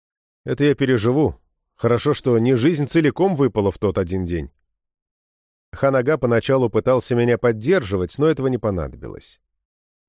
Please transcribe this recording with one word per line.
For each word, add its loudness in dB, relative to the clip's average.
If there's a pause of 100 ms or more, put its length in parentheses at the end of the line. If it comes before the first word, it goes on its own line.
(440)
Это -2
я 4
переживу. 2 (400)
Хорошо, 0
что 0
не 2
жизнь 0
целиком 0
выпала 0
в -16
тот -2
один -4
день. -6 (1200)
Ханага 0
поначалу 2
пытался 0
меня 2
поддерживать, -2
но 2
этого 0
не -2
понадобилось. -8 (680)